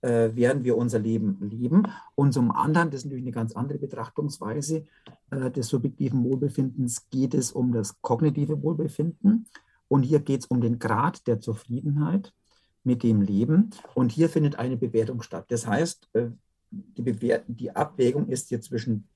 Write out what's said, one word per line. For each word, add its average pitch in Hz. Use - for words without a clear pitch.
äh, 117
während 123
wir 123
unser 117
Leben 107
leben. 120
Und 139
zum 120
anderen, 160
das 135
ist 127
natürlich 131
eine 123
ganz 113
andere 139
Betrachtungsweise, 147
äh, 131
des 123
subjektiven 127
Wohlbefindens, 131
geht 131
es 131
um 123
das 110
kognitive 147
Wohlbefinden. 165
Und 139
hier 143
geht's 139
um 127
den 120
Grad 117
der 113
Zufriedenheit 147
mit 123
dem 110
Leben. 123
Und 127
hier 160
findet 147
eine 127
Bewertung 117
statt. -
Das 117
heißt, 131
äh, 120
die -
Bewer-, 117
die 120
Abwägung 131
ist 127
hier 120
zwischen 113